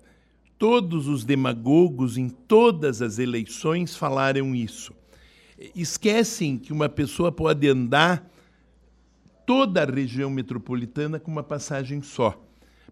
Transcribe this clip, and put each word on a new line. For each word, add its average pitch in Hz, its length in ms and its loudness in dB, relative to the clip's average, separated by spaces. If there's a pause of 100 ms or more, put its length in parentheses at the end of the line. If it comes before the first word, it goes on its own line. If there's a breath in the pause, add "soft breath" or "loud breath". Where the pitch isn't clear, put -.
(600 soft breath)
todos 185 480 2
os 139 160 -2
demagogos 131 920 2
em 127 120 -2
todas 156 720 2
as 107 160 -4
eleições 127 760 -4
falaram 135 580 -2
isso. 117 400 -8 (800 soft breath)
Esquecem 185 840 0
que 151 160 -10
uma 151 160 0
pessoa 170 420 -2
pode 156 360 2
andar 139 640 2 (1160 soft breath)
toda 247 360 4
a 143 40 2
região 131 440 -2
metropolitana 127 920 -6
com 156 120 -10
uma 151 120 -6
passagem 143 580 -6
só. - 440 -2 (460 soft breath)